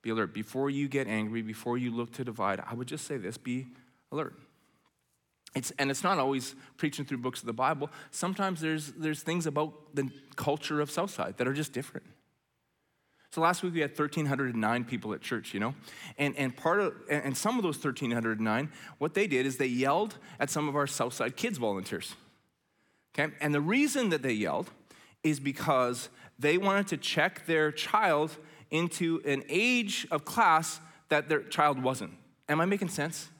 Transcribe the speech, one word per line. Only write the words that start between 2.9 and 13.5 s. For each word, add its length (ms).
say 120
this, 200
be 300
alert. 200
It's, 180
and 200
it's 140
not 140
always 360
preaching 260
through 140
books 240
of 60
the 60
Bible. 360
Sometimes 500
there's, 320
there's 300
things 220
about 480
the 160
culture 420
of 100
Southside 460
that 140
are 40
just 200
different. 320
So 100
last 200